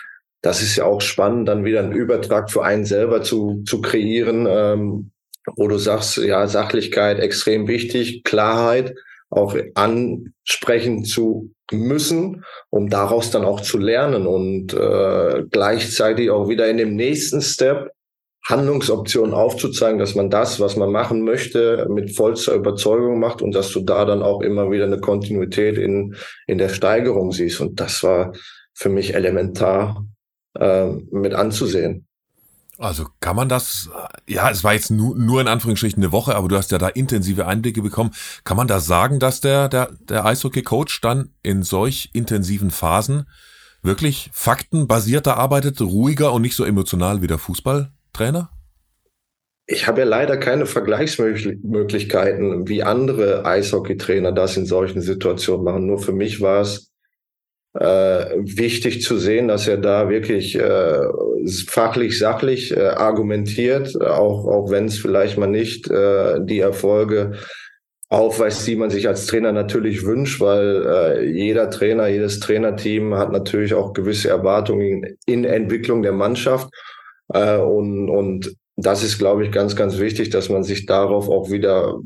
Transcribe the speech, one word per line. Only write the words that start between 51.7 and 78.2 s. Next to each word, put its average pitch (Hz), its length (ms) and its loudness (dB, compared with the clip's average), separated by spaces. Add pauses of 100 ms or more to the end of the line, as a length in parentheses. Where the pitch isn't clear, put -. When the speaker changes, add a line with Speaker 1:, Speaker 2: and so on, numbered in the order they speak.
Speaker 1:
wie 104 160 -2
andere 110 600 2
Eishockeytrainer 95 880 0
das 92 260 0
in 92 80 -2
solchen 92 360 0
Situationen 92 640 -2
machen. 92 240 0
Nur 98 120 0
für 98 120 -4
mich 104 300 -4
war 98 200 2
es, 101 280 -6 (880)
äh, 95 640 2
wichtig 117 640 -2
zu 117 160 -2
sehen, 107 300 2
dass 104 200 0
er 104 100 2
da 101 300 2
wirklich, 104 480 -2
äh, 95 440 2 (680)
fachlich, 117 520 0
sachlich, 123 580 0
äh, - 40 2
argumentiert, 107 1200 0
auch, 101 460 2
auch 101 240 2
wenn 98 160 2
es 107 140 -4
vielleicht 101 400 0
mal 101 80 2
nicht, 110 420 -2
äh, 98 500 2
die 98 200 -2
Erfolge 104 720 2 (800)
aufweist, 110 580 0
die 117 80 -2
man 107 160 -2
sich 101 160 0
als 98 180 -2
Trainer 110 280 0
natürlich 104 520 -2
wünscht, 127 340 -2
weil, 101 460 2
äh, 73 460 2
jeder 104 400 0
Trainer, 107 360 0
jedes 101 320 -2
Trainerteam 107 760 -2
hat 98 160 0
natürlich 101 420 -2
auch 98 200 0
gewisse 104 360 -2
Erwartungen 98 760 0
in, - 220 -14
in 120 180 0
Entwicklung 113 600 0
der 98 100 2
Mannschaft. 127 560 0 (640)
Äh, 104 240 4
und, 101 500 0
und 95 480 -2 (200)